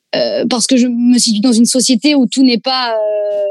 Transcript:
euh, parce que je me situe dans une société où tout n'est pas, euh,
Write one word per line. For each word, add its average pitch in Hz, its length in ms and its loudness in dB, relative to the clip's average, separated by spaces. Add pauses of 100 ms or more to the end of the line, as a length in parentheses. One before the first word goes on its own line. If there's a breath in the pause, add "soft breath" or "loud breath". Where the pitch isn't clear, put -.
(140)
euh, 240 340 -2
parce 240 180 -2
que 269 100 2
je 247 100 2
me 240 320 2
situe 214 220 0
dans 247 120 2
une 226 140 4
société 262 480 0
où 269 120 2
tout - 160 0
n'est 240 180 2
pas, 262 320 -4
euh, 208 580 -4